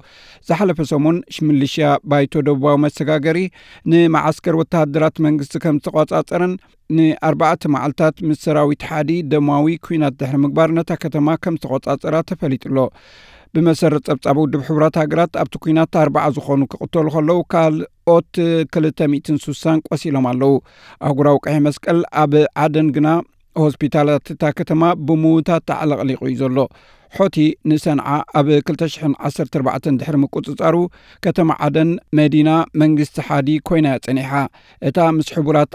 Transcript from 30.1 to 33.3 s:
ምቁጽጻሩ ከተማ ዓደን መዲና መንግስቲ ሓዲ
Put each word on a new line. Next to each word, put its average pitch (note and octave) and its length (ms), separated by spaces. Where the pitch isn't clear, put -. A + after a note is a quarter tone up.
ምቁጽጻሩ D3+ 580
ከተማ E3 360
ዓደን D#3 320
መዲና D3+ 360
መንግስቲ D3+ 480
ሓዲ D3 380